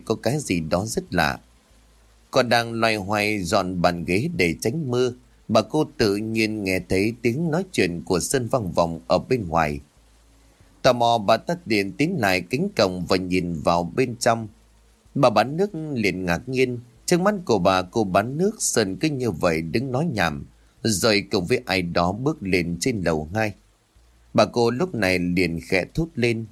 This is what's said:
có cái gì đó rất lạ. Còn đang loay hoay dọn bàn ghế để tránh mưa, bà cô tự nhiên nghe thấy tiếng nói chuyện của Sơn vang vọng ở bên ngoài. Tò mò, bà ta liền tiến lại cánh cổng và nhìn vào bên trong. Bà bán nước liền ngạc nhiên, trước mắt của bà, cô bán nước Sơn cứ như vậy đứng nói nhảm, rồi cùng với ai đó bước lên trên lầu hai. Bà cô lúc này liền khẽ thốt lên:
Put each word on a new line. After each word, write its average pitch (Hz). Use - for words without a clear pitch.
có 110
cái 127
gì 92
đó 87
rất -
lạ. 78
Còn 123
đang 117
loay 113
hoay 104
dọn 92
bàn 85
ghế 104
để 85
tránh 131
mưa, 123
bà 110
cô 151
tự 101
nhiên 110
nghe 92
thấy 101
tiếng 147
nói 180
chuyện 85
của 90
Sơn 123
vang 107
vọng 85
ở 90
bên 117
ngoài. 78
Tò 127
mò, 117
bà 110
ta 175
liền 101
tiến 170
lại 92
cánh 151
cổng 92
và 95
nhìn 90
vào 85
bên 123
trong. 113
Bà 139
bán 113
nước 202
liền 92
ngạc 87
nhiên, 127
trước 175
mắt 208
của 110
bà, 92
cô 107
bán 104
nước 202
Sơn 95
cứ 156
như 123
vậy 82
đứng 113
nói 143
nhảm, 78
rồi 101
cùng 95
với 120
ai 92
đó 87
bước 131
lên 90
trên 113
lầu 78
hai. 107
Bà 110
cô 117
lúc 160
này 92
liền 87
khẽ 92
thốt 165
lên: 117